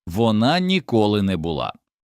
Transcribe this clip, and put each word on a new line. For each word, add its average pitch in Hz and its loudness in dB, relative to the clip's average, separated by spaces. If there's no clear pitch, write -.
Вона 113 0
ніколи 117 0
не 95 0
була. 78 -6